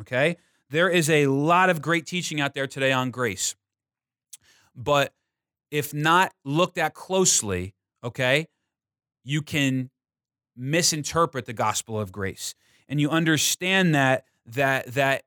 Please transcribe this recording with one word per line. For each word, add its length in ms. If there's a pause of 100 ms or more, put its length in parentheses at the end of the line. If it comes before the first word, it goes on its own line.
okay? 360 (340)
There 200
is 180
a 200
lot 420
of 100
great 240
teaching 360
out 140
there 120
today 260
on 200
grace. 420 (1200)
But 400 (560)
if 240
not 380 (120)
looked 340
at 160
closely, 800 (280)
okay, 460 (760)
you 180
can 480 (680)
misinterpret 880
the 60
gospel 460
of 120
grace. 440 (340)
And 120
you 100
understand 840
that, 300 (220)
that, 480
that 320